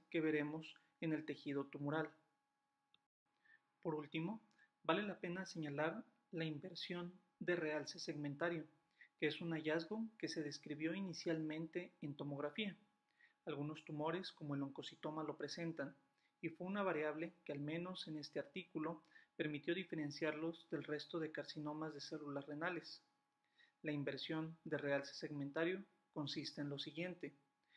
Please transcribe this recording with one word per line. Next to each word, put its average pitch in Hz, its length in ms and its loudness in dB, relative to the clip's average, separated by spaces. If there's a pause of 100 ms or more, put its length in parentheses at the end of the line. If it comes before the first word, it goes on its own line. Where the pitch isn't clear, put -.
que 165 140 4
veremos 151 520 2 (280)
en 160 100 4
el 156 140 0
tejido 139 400 0
tumoral. 147 420 2 (1700)
Por 165 120 2
último, 160 460 0 (440)
vale 175 180 6
la 196 180 -4
pena 180 240 -2
señalar 156 580 0 (280)
la 165 160 -2
inversión 175 640 -4 (280)
de 175 160 4
realce 151 420 0
segmentario, 151 640 0 (560)
que 156 80 6
es - 120 0
un 170 120 0
hallazgo 165 520 2 (140)
que 160 100 0
se 160 140 0
describió 147 500 -2
inicialmente 165 1000 0 (100)
en 143 140 -2
tomografía. 147 600 0 (680)
Algunos 151 400 -2
tumores, 160 480 0
como 143 240 -2
el 139 60 2
oncocitoma, 151 600 -4
lo 143 140 -2
presentan, 156 580 -2 (460)
y 165 80 0
fue 175 180 -6
una 202 160 2
variable 156 500 2 (120)
que, 156 80 -2
al 143 80 -2
menos 170 480 -2
en 156 100 -2
este 147 220 -4
artículo, 160 640 -2 (320)
permitió 151 360 2
diferenciarlos 160 960 0
del 151 140 0
resto 151 380 -2
de 156 100 0
carcinomas 151 640 -2
de 143 60 -8
células 143 460 -4
renales. 160 580 -2 (800)
La 156 100 0
inversión 151 720 0
de 151 140 2
realce 139 360 4
segmentario 160 680 0 (280)
consiste 147 480 -2
en 143 80 0
lo 139 120 -2
siguiente. 165 560 -4 (400)